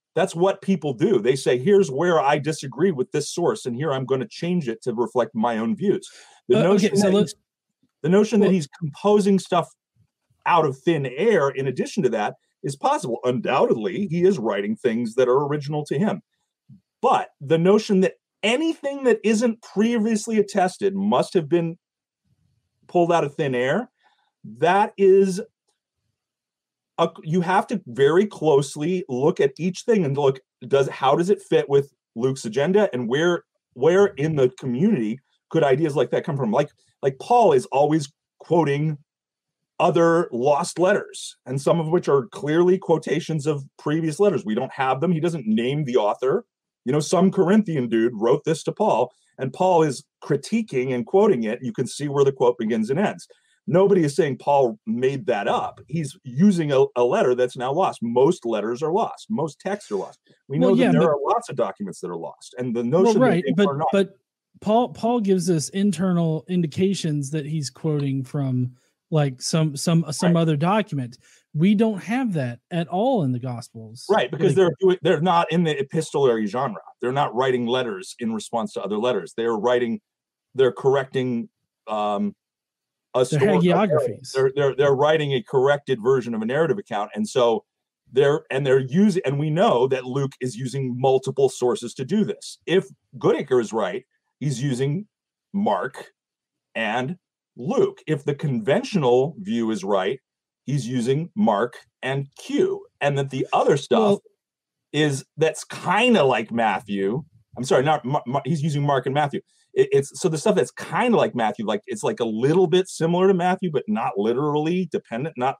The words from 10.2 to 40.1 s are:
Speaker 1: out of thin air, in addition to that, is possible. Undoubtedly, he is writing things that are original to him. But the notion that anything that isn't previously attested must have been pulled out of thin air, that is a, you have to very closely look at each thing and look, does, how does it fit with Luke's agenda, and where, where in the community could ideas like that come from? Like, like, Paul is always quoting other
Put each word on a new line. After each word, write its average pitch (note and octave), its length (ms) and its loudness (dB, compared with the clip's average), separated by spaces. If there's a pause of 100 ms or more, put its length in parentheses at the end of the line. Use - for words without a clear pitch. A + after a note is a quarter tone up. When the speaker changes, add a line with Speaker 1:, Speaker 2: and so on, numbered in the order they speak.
Speaker 1:
out D#3+ 220 2
of C#3 120 -4
thin D#3 280 0
air, D3+ 420 2
in C3+ 180 -4
addition F3+ 360 -4
to B2 80 2
that, A2+ 240 -2 (280)
is C#3+ 140 -6
possible. C4 480 -2
Undoubtedly, B2 840 0
he F3 160 0
is F#3+ 140 4
writing G#2 380 -2
things A2+ 380 -2
that B2+ 140 2
are C#3 180 2
original D3 400 -4
to C#3+ 120 -4
him. F#3 220 -2 (800)
But - 300 0 (100)
the D3+ 180 0
notion F#3+ 420 4
that G3 160 0 (260)
anything C#4 640 -2
that A3+ 200 4
isn't A3+ 380 0
previously A3 760 -2
attested G3 560 0
must D3 380 -2
have D#3 160 0
been E3+ 300 -2 (1080)
pulled F3 240 2
out D#3+ 140 2
of C#3+ 100 -6
thin C#3 200 -2
air, C#3 360 -2 (680)
that F#3+ 400 2
is G3 420 4 (1600)
a, F3+ 100 2 (140)
you D#3+ 180 0
have F#3 280 2
to A3+ 180 -4
very C#3 400 4
closely D#3 840 0
look C3+ 320 0
at C#3 180 2
each F3+ 240 -4
thing G#3+ 220 2
and C3+ 120 -2
look, C3+ 240 0 (260)
does, C3+ 220 2
how C3+ 280 0
does F3 140 0
it G3+ 120 0
fit D3 260 0
with C#3 240 2 (220)
Luke's C3 300 -2
agenda, D3 480 2
and B2 160 -4
where, E3 360 0 (280)
where F3 340 4
in D#3 300 -2
the B2+ 140 4
community C3+ 680 -2 (300)
could D#3+ 160 0
ideas C#3+ 320 2
like C3 140 0
that - 140 -2
come D3+ 120 -4
from? A#2+ 160 -2
Like, C#3+ 180 0 (300)
like, - 180 -2
Paul A#3 340 4
is B2+ 140 2
always D3 460 0 (260)
quoting D3+ 600 0 (840)
other E3 500 4